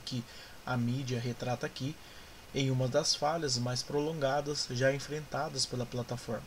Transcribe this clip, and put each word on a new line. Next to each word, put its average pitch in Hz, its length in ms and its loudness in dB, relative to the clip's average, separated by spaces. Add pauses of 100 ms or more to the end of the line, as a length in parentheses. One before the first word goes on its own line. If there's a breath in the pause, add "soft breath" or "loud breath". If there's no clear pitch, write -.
que 123 180 -2 (440 loud breath)
a 131 100 0
mídia 123 420 2
retrata 123 480 -2
aqui, 151 300 -4 (580 loud breath)
em 135 180 2
uma 127 160 4
das 143 280 4
falhas 151 420 2
mais 123 260 0
prolongadas 147 880 2
já 131 220 6
enfrentadas 143 720 -2
pela 123 200 -2
plataforma. 120 600 -4